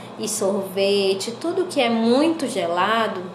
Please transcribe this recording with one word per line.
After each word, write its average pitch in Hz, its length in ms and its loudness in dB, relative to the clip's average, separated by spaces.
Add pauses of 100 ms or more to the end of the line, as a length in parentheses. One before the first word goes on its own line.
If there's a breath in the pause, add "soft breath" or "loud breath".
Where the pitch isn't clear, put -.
(180 loud breath)
e 214 100 -6
sorvete, 196 1040 0
tudo 339 340 -2
que 294 140 -4
é 240 100 4
muito 254 580 2
gelado, 190 760 0 (140)